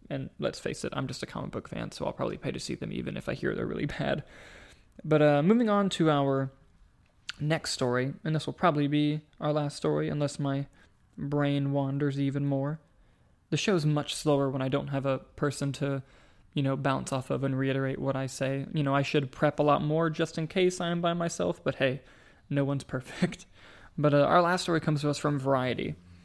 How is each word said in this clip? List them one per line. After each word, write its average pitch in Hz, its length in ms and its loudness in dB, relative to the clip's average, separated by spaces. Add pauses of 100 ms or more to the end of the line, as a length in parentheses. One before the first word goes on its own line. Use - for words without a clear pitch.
And 139 300 -6
let's - 200 -4
face - 240 -6
it, - 120 -4
I'm 131 100 -2
just 131 160 -8
a - 60 -8
comic - 240 -8
book - 160 -10
fan, 113 240 -8
so - 140 -8
I'll - 80 -2
probably 110 240 -4
pay 135 140 -6
to - 80 -8
see - 140 -6
them - 180 -8
even - 240 -6
if - 140 -8
I - 60 -4
hear - 180 -4
they're - 140 -4
really - 180 -4
<laughs> - 140 -8
bad. 147 240 -2 (800)
But, 151 180 4
uh, 147 220 6
moving 220 260 4
on 202 220 4
to 160 180 2
our 139 420 2 (880)
next 151 320 -2
story, 127 420 0 (100)
and 156 120 0
this 151 120 -2
will 139 60 -6
probably 147 340 2
be 147 340 2 (180)
our 151 140 0
last 147 240 -2
story 156 320 0
unless 147 300 -2
my 139 260 -2 (500)
brain 143 580 0
wanders 139 460 0
even 139 260 0
more. 143 340 -2 (720)
The 156 60 0
show's 175 280 2
much 147 300 2
slower 139 340 2
when 131 120 -2
I 131 80 -2
don't 139 180 0
have 139 180 -2
a 135 140 0
person 143 540 -4
to, 139 280 -2 (520)
you 143 100 0
know, 135 140 0
bounce 135 340 0
off 131 180 -4
of 135 140 -2
and 135 160 0
reiterate 135 400 -2
what 135 160 -2
I 135 120 -4
say. 135 460 -4
You 156 80 0
know, 139 140 2
I 143 60 4
should 139 300 0
prep - 280 0
a 151 40 2
lot 147 200 4
more 160 260 2
just 160 280 -2
in 160 100 -2
case 180 320 2
I'm 170 220 -2
by 170 120 0
myself, 170 480 -2
but - 140 -2
hey, 139 260 0 (480)
no 143 140 0
one's 139 200 -2
<laughs> - 20 -14
perfect. - 600 -4 (520)
But, 147 160 4
uh, 143 100 8
our 175 180 8
last 175 200 2
story 165 180 0
comes 151 220 2
to 147 80 0
us 143 80 -2
from 147 200 0
Variety. 131 580 0 (300)